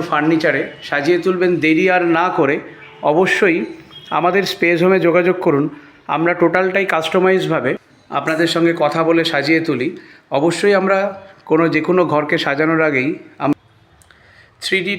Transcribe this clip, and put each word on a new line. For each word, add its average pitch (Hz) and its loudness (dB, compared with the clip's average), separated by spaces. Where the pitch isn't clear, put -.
ফার্নিচারে 156 0
সাজিয়ে 147 0
তুলবেন। 180 0
দেরি 160 2
আর 180 2
না 180 0
করে 147 0
অবশ্যই 180 2
আমাদের 180 2
স্পেস 170 0
হোমে 190 4
যোগাযোগ 175 2
করুন। 147 2
আমরা 165 0
টোটালটাই 185 0
কাস্টমাইজভাবে 160 0
আপনাদের 156 -2
সঙ্গে 170 2
কথা 151 0
বলে 165 4
সাজিয়ে 151 2
তুলি। 135 -2
অবশ্যই 170 2
আমরা 190 2
কোনো, 160 4
যে 156 0
কোনো 180 2
ঘরকে 147 0
সাজানোর 156 0
আগেই 135 0
আম-, 143 0
থ্রি 190 -4
ডি 202 -4